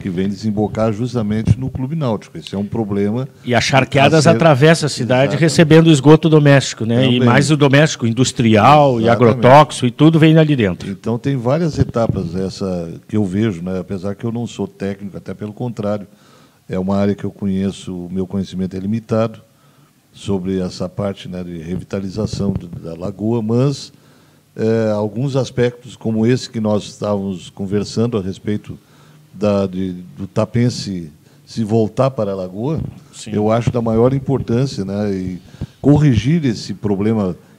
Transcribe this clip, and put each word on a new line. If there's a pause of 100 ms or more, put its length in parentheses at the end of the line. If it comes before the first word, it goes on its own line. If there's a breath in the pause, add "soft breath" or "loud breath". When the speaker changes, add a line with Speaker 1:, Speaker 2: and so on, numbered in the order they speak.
Speaker 1:
Que
vem
desembocar
justamente
no
Clube
Náutico.
Esse
é
um
problema (160)
Speaker 2:
E
as
charqueadas
Speaker 1:
a
ser
Speaker 2:
atravessam
a
cidade
Speaker 1:
Exatamente.
Speaker 2:
recebendo
o
esgoto
doméstico,
né?
E
Speaker 1:
Também.
Speaker 2:
mais
o
doméstico,
industrial
e
Speaker 1:
Exatamente.
Speaker 2:
agrotóxico
e
tudo
vem
ali
dentro.
Speaker 1:
Então
tem
várias
etapas
essa (160)
que
eu
vejo,
né?
Apesar
que
eu
não
sou
técnico,
até
pelo
contrário, (600 soft breath)
é
uma
área
que
eu
conheço,
o
meu
conhecimento
é
limitado (720 soft breath)
sobre
essa
parte,
né,
de
revitalização
do,
da
lagoa,
mas, (640 soft breath)
é,
alguns
aspectos
como
esse
que
nós
estávamos
conversando
a
respeito (580 soft breath)
da,
de, (240)
do
tapense (320 soft breath)
se
voltar
para
a
lagoa, (320)
Speaker 2:
Sim.
Speaker 1:
eu
acho
da
maior
importância,
né,
e (440 loud breath)
corrigir
esse
problema (220 soft breath)